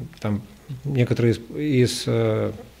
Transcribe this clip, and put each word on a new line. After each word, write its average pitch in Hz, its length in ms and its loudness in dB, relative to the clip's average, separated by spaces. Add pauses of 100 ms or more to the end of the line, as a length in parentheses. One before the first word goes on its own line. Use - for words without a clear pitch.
(200)
там 104 200 -2 (440)
некоторые 120 500 2
из, - 40 -6 (160)
из, 135 520 2
э, 110 460 0 (280)